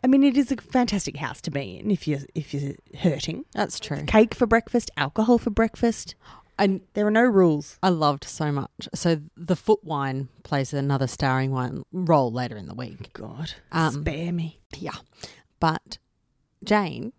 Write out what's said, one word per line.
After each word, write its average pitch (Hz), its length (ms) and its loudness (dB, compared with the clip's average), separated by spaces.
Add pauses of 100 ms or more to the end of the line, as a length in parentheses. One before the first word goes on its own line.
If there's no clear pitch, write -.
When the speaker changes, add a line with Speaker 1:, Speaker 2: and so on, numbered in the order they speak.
Speaker 1:
I - 20 2
mean, 269 160 6
it 269 140 6
is 277 160 2
a 240 40 0
fantastic 214 600 -2
house 135 260 -8
to 165 80 -4
be 123 280 -6
in 214 120 -4
if - 160 0
you're, 143 140 -2 (140)
if - 180 -6
you're 143 220 -4 (240)
hurting. 170 560 -2
Speaker 2:
That's - 260 -4
true. 143 260 -6
Speaker 1:
Cake 220 280 4
for 247 120 0
breakfast, 226 520 0
alcohol 220 400 2
for 240 100 -2
breakfast. 226 680 -2 (440)
Speaker 2:
And 196 240 2 (100)
Speaker 1:
There 208 140 0
are 214 40 4
no 220 120 6
rules. 185 600 4
Speaker 2:
I 190 60 4
loved 151 360 2
so 147 280 -4
much. 143 180 -4 (240)
So 165 280 0 (120)
the 170 220 -2
foot - 260 2
wine 139 460 -4 (140)
plays 139 320 -2
another 139 320 0
starring 131 460 0
wine 127 380 -4
role 160 400 2
later 120 280 -6
in 90 80 -12
the 78 80 -12
week. 113 400 -12
Speaker 1:
God, 143 380 -12 (200)
Speaker 2:
Um, 147 300 0
Speaker 1:
spare 165 280 -6
me. 165 300 -6 (160)
Speaker 2:
Yeah. - 200 -10 (640)
But - 380 -2 (680)
Jane, 208 560 0